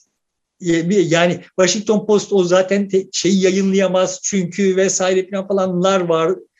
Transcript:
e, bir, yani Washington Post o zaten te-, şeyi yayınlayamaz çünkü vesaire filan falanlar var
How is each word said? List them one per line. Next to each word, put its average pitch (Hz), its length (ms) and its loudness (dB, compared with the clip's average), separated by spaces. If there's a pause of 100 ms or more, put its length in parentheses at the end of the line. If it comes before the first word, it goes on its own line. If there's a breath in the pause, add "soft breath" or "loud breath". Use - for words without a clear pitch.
(640)
e, 170 240 0
bir, 196 160 2
yani 170 360 0
Washington 202 640 0
Post 202 280 0
o 190 100 2
zaten 185 440 0
te-, 190 240 -2
şeyi 190 300 0
yayınlayamaz 190 840 0
çünkü 190 520 -2
vesaire 190 500 0
filan 196 220 -8
falanlar 190 540 0
var 165 340 0 (240)